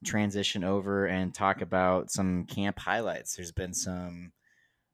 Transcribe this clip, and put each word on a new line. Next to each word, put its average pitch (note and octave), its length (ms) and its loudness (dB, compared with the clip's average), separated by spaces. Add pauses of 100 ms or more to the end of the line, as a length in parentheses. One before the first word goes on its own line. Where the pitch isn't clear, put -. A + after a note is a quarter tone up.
transition G2+ 600 0
over G2 420 2
and F#2 260 0
talk G2 300 2
about F#2 480 4
some F#2 340 2
camp G2+ 360 -2
highlights. F#2+ 560 -2
There's E2+ 160 -12
been F2+ 200 -4
some, F2+ 600 -6 (600)